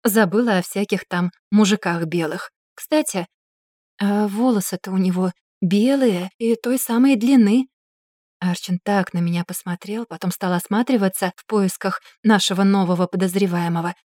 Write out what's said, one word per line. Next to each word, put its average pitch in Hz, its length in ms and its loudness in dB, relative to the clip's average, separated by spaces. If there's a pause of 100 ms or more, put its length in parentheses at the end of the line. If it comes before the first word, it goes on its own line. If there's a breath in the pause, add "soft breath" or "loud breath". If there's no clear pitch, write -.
забыла 208 540 2
о 175 40 -2
всяких 196 440 -4
там 180 240 -2 (200)
мужиках 196 560 2
белых. 165 440 -4 (240)
Кстати, 302 520 -2 (760)
а 202 280 2
волосы-то 202 600 -2
у 190 60 -2
него 185 360 0 (280)
белые 208 760 2
и 226 180 0
той 240 220 -4
самой 254 380 2
длины». 240 500 4 (720)
Арчин 180 420 -4
так 202 300 0
на 175 60 -4
меня 175 260 -2
посмотрел, 202 600 -10
потом 175 240 -6
стал 180 240 -2
осматриваться 196 840 0
в - 80 -20
поисках 196 560 -2 (220 soft breath)
нашего 196 400 2
нового 185 440 2
подозреваемого, 175 880 -2 (140)